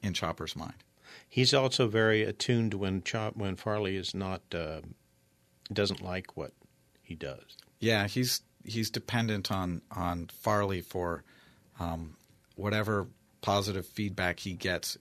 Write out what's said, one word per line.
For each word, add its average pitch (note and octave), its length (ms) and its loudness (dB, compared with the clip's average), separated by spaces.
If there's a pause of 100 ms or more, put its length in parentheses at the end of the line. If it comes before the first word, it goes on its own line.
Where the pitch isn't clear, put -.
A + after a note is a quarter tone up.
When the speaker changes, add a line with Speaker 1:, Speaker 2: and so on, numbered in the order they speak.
Speaker 1:
in F#2+ 100 0
Chopper's E2 420 -4
mind. - 200 -10 (520)
Speaker 2:
He's C3 240 4
also C3 360 4
very A2 340 6
attuned A2 520 2
when F#2+ 280 0
Chop-, G#2+ 340 -2
when G2 200 -2
Farley G#2 400 0
is F#2 180 -6
not, F#2+ 260 -2 (140)
uh, D#2+ 260 -4 (920)
doesn't G2 280 2
like F#2 360 -6
what C#2+ 160 -6 (500)
he E2+ 140 -12
does. C2+ 400 -10 (240)
Speaker 1:
Yeah, G#2+ 260 4
he's, B2 360 0 (220)
he's A2 240 -2
dependent A2+ 600 -2
on, F2+ 400 -2
on F2 380 -2
Farley G2+ 520 2
for, F2 420 -4 (580)
um, E2 360 -6 (380)
whatever G#2 540 0 (340)
positive G2+ 420 2
feedback F#2+ 560 -2
he F#2+ 140 -6
gets F2 460 -2